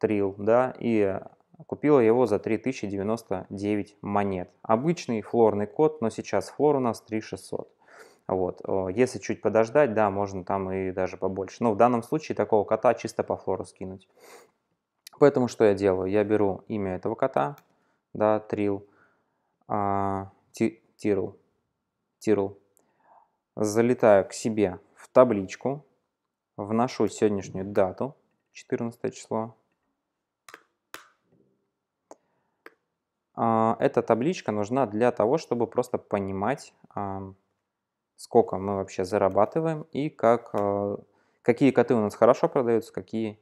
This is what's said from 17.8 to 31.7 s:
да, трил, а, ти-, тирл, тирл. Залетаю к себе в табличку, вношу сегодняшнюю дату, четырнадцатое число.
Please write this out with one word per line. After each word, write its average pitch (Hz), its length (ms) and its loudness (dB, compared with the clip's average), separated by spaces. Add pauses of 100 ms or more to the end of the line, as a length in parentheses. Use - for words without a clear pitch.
да, 107 260 2
трил, 101 460 -4 (840)
а, 98 600 -2 (220)
ти-, - 300 -4 (140)
тирл, 95 400 -2 (840)
тирл. 101 380 0 (960)
Залетаю 107 720 4
к - 60 -18
себе 104 480 -2 (140)
в - 140 -20
табличку, 127 760 2 (720)
вношу 110 500 -2
сегодняшнюю 98 600 -2
дату, 101 500 -2 (360)
четырнадцатое 117 580 -8
число. 113 440 -8 (4000)